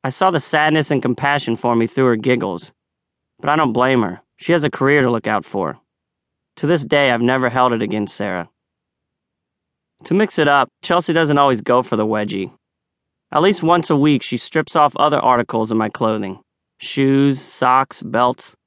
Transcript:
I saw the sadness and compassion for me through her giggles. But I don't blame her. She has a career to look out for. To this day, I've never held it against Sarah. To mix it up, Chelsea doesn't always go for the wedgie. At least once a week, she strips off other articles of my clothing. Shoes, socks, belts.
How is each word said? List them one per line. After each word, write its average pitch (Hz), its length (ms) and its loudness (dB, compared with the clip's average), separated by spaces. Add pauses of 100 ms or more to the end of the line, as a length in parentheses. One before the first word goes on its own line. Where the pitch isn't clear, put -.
I 135 80 -6
saw 185 220 0
the 160 80 0
sadness 156 500 0
and 139 100 2
compassion 135 540 -2
for 120 220 -2
me 117 100 2
through 131 200 0
her 120 100 2
giggles. 107 560 -4 (640)
But 143 120 -4
I 147 40 2
don't 151 180 0
blame 123 300 2
her. 90 200 -6 (160)
She - 120 -8
has 165 140 2
a 147 60 0
career 139 320 2
to 127 80 2
look 113 180 -2
out 104 160 -2
for. 87 340 -6 (760)
To - 100 -6
this 151 180 0
day, 139 280 2
I've 117 100 0
never 127 260 0
held 127 240 2
it 113 100 -2
against 107 340 -4
Sarah. 90 340 -6 (1500)
To - 120 -2
mix 208 220 0
it 151 120 2
up, 143 200 4 (140)
Chelsea 175 300 -2
doesn't 151 260 2
always 135 220 4
go 123 240 2
for - 100 -4
the 107 120 0
wedgie. 104 440 -4 (840)
At 147 100 2
least 190 200 2
once 170 280 2
a 156 60 4
week, 143 280 2
she - 120 -6
strips - 380 -6
off 147 220 2
other 147 240 2
articles 120 500 0
of 113 60 0
my 110 120 0
clothing. 104 520 -4 (400)
Shoes, 139 600 0
socks, - 640 0
belts. 120 540 -2 (100)